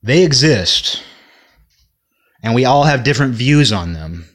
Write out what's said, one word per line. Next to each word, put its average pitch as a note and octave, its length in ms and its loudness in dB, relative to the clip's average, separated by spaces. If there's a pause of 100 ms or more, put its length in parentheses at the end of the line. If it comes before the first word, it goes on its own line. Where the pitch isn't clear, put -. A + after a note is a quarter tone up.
They C#3+ 200 2
exist, C3+ 760 0 (1400)
and A2+ 140 -2
we B2+ 100 2
all C#3+ 200 4
have C#3 180 0
different C3 320 0
views C3+ 360 2
on F2 220 -4
them. E2 420 -12